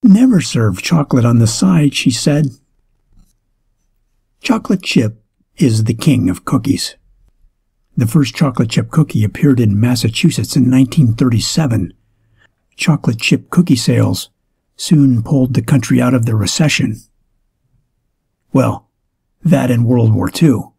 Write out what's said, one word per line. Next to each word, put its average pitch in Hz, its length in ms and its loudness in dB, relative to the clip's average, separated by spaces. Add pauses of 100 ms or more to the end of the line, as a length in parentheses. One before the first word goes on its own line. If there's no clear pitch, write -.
"Never 226 380 6
serve 110 400 -2
chocolate 143 440 0
on 120 140 2
the 113 80 4
side," 156 460 2
she - 180 0
said. 143 400 -2 (1900)
Chocolate 214 400 -4
chip 113 400 -4 (360)
is 110 260 0
the 113 100 -2
king 120 360 0
of - 160 -8
cookies. - 500 -6 (1000)
The 113 100 -2
first 139 260 0
chocolate 131 360 -2
chip - 200 -4
cookie 147 340 0
appeared 127 360 0
in 104 200 2
Massachusetts 120 760 -2
in 127 140 2
nineteen 131 440 2
thirty-seven. 117 800 -2 (840)
Chocolate 135 420 -2
chip - 300 -2
cookie 175 260 2
sales 113 540 -2 (480)
soon 135 440 2
pulled 131 320 0
the - 80 0
country 127 400 0
out 123 120 0
of 117 120 0
the 113 100 -2
recession. 110 640 -2 (1500)
Well, 120 360 -2 (540)
that 131 260 0
and 120 160 0
World 117 280 2
War - 160 -2
Two. - 500 0